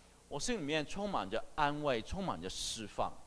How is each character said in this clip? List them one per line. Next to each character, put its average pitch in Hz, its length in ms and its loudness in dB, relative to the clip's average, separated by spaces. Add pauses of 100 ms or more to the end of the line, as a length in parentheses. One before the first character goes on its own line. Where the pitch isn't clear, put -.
(280)
我 143 120 -4
心 233 180 0
里 160 40 -4
面 147 240 2
充 202 240 -2
满 107 180 2
着 104 160 0 (120)
安 147 280 4
慰， 127 160 4
充 185 240 -2
满 104 160 0
着 92 80 -4
释 - 380 -4
放。 98 260 0 (140)